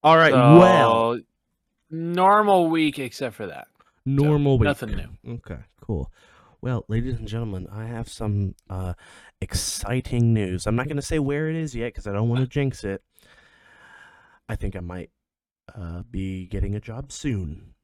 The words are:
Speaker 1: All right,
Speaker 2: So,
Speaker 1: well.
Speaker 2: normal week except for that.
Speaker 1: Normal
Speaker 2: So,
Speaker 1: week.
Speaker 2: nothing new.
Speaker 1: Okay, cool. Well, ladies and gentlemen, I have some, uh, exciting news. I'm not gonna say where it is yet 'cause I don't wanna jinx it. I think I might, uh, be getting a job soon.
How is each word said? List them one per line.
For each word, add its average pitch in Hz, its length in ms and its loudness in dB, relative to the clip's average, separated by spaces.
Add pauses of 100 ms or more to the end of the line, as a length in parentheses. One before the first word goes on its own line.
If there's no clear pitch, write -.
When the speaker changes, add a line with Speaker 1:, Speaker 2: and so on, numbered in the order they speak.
Speaker 1:
All 160 120 8
right, 160 140 6
Speaker 2:
So, 135 300 10
Speaker 1:
well. 117 580 4 (720)
Speaker 2:
normal 180 760 2
week 156 320 0
except 123 340 -8
for 101 140 -10
that. - 180 -16 (400)
Speaker 1:
Normal 143 480 2
Speaker 2:
So, 123 60 2
Speaker 1:
week. 110 60 4
Speaker 2:
nothing 131 240 -4 (340)
new. 120 100 -12
Speaker 1:
Okay, 87 240 -14 (220)
cool. 80 320 -6 (480)
Well, 123 260 -6
ladies 117 320 -4
and 110 80 -12
gentlemen, 104 460 -8
I 110 140 -12
have 117 220 -10
some, 101 460 -4 (140)
uh, 92 260 -8 (460)
exciting 120 920 -2
news. 95 360 -2
I'm 110 80 0
not 131 100 -2
gonna 147 160 -6
say 160 160 -4
where 147 320 -2
it 160 60 -6
is 156 180 -8
yet 117 180 -8
'cause - 140 -12
I 101 60 -6
don't 107 160 0
wanna 127 180 0
jinx 135 380 -4
it. 98 180 -6 (1500)
I 120 60 -8
think 101 220 -8
I 92 40 -10
might, 87 300 -12 (640)
uh, 85 340 -12
be 95 380 -8
getting 95 300 -4
a 104 40 -8
job 123 300 -14
soon. 92 720 -8